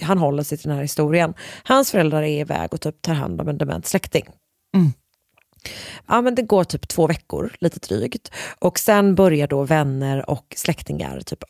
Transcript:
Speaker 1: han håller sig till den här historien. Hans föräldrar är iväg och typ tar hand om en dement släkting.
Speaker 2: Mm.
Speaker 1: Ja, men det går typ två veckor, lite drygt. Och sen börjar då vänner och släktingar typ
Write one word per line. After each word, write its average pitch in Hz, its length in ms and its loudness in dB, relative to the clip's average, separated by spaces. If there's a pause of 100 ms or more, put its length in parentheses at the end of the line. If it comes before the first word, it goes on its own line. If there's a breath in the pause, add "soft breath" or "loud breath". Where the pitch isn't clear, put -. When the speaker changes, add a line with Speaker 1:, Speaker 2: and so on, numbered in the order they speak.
Speaker 1:
han 185 160 2
håller 147 240 2
sig 147 160 -6
till - 100 -10
den 147 80 -2
här 139 60 -4
historien. 151 520 0 (300 loud breath)
Hans 262 260 4
föräldrar 156 320 2
är 151 180 -2
iväg 151 340 -4
och 156 60 -6
typ - 220 -6
tar 165 120 0
hand 151 260 -4
om - 80 -4
en 147 100 -4
dement 156 280 -4
släkting. - 380 -2 (500)
Speaker 2:
Mm. 170 180 4 (1160 loud breath)
Speaker 1:
Ja, 233 120 4
men 247 140 2
det 247 80 0
går 196 220 4
typ - 240 -8
två 160 180 2
veckor, - 540 -2
lite 170 180 -2
drygt. - 520 -6 (280 loud breath)
Och - 200 0
sen 202 360 4
börjar 165 340 4
då 139 140 0
vänner 139 680 0
och - 260 -6
släktingar 76 640 -4
typ - 300 -12